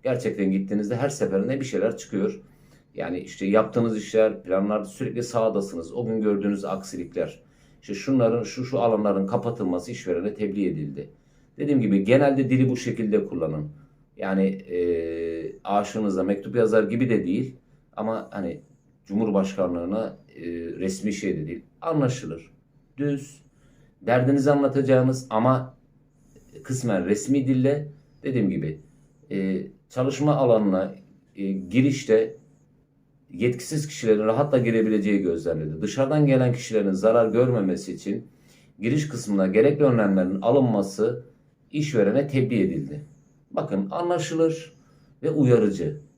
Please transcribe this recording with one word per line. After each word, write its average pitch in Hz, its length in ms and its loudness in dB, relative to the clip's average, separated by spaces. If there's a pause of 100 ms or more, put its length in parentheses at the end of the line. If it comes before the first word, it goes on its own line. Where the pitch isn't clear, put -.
Gerçekten 104 480 0
gittiğinizde 101 440 -2
her 131 140 -2
seferinde 107 500 -2
bir 135 60 -4
şeyler 104 320 -2
çıkıyor. 98 440 -4 (540)
Yani 87 240 -6
işte - 260 -10
yaptığınız 110 520 2
işler, 104 460 0
planlar, 98 400 0
sürekli - 400 -6
sahadasınız. 101 720 -2
O 117 120 -6
gün 110 160 -2
gördüğünüz 101 440 0
aksilikler, 90 760 -8 (420)
işte - 120 -10
şunların, 117 500 0
şu, 123 220 -8
şu 127 140 -4
alanların 104 480 2
kapatılması 95 640 -4
işverene 90 420 -4
tebliğ 98 340 -2
edildi. 73 420 -6 (480)
Dediğim 143 240 2
gibi 98 220 2
genelde 135 460 4
dili 127 200 4
bu - 80 -2
şekilde 104 480 -2
kullanın. 76 440 -4 (480)
Yani, 95 280 0
e, 82 1160 -4
aşığınıza 101 600 -2
mektup 98 320 -4
yazar 110 280 4
gibi 117 260 0
de 104 160 0
değil 113 300 -4 (420)
ama 107 340 -6
hani 85 300 -8 (440)
Cumhurbaşkanlığına, 98 1120 -2 (180)
e, 76 60 -18 (380)
resmi 95 340 -4
şey 90 240 -4
de 76 100 -6
değil. - 160 -10 (180)
Anlaşılır. 123 680 -4 (460)
Düz. 143 440 -6 (600)
Derdinizi 135 500 4
anlatacağınız 131 800 4
ama 127 480 2 (840)
kısmen 113 420 -2
resmi 127 420 2
dille 135 400 2 (360)
dediğim 123 260 0
gibi, - 300 -4 (520)
e, 95 360 -2 (220)
çalışma 139 460 0
alanına, 104 600 2 (400)
e, 98 160 -4
girişte 110 840 2 (960)
yetkisiz 127 560 -2
kişilerin 107 360 2
rahatla 131 340 0
girebileceği 107 640 2
gözlemledi. 80 600 -4
Dışarıdan 135 440 0
gelen 127 280 4
kişilerin 104 380 -2
zarar 110 400 4
görmemesi 107 600 0
için - 340 -8 (520)
giriş 143 300 0
kısmına 98 380 0
gerekli 139 360 4
önlemlerin 98 580 2
alınması 113 840 2 (460)
işverene 117 560 2
tebliğ 120 340 0
edildi. - 440 -4 (460)
Bakın - 400 -4
anlaşılır 165 840 -2 (500)
ve - 60 0
uyarıcı. 107 720 2 (160)